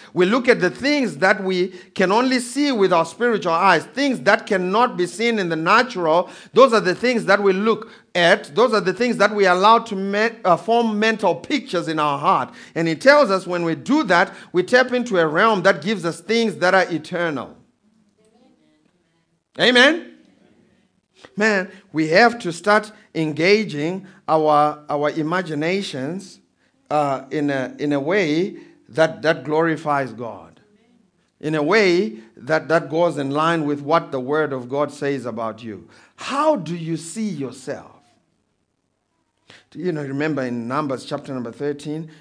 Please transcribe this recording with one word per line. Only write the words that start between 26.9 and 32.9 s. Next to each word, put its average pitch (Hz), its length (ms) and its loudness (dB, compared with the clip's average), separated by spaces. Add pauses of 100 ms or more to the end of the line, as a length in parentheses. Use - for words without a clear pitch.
uh, 139 400 0
in 147 180 -2
a, 135 300 -4
in 147 140 -4
a 143 60 0
way 170 580 -2 (320)
that, 151 340 0
that 151 200 0
glorifies 151 720 -2
God, 104 460 -16 (800)
in 156 160 -4
a 151 80 0
way 190 560 2 (180)
that, 147 300 -2
that 151 220 0
goes 165 280 0